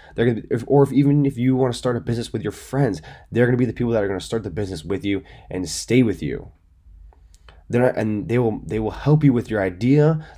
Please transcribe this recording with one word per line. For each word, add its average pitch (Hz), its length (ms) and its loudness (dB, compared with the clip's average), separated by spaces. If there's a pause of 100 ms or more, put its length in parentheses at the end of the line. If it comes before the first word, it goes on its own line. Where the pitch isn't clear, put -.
(160)
They're 117 100 2
gonna 117 160 0
be, - 80 -14
if, 113 160 -2
or 143 160 4
if, 131 100 4
even 143 360 4
if 120 100 -4
you 131 180 2
wanna 127 180 0
start 123 220 -2
a 117 60 -4
business 117 320 -4
with 113 80 -6
your 104 100 -4
friends, 135 520 -4 (280)
they're 120 140 2
gonna 123 120 2
be 127 80 2
the 110 80 -2
people 120 180 -2
that 110 120 2
are 101 40 0
gonna 95 120 -4
start 113 220 -6
the 101 80 -8
business 92 340 -6
with 95 220 -4
you 98 160 0 (300)
and 92 180 -6
stay 123 320 2
with 98 220 -2
you. 64 280 -8 (1160)
They're 123 140 2
not, 127 140 2
and 107 300 -2
they 117 120 0
will, 113 260 0
they 107 140 -4
will 107 120 -4
help 151 320 2
you 139 80 8
with 117 200 -2
your 107 100 0
idea. 139 640 2 (120)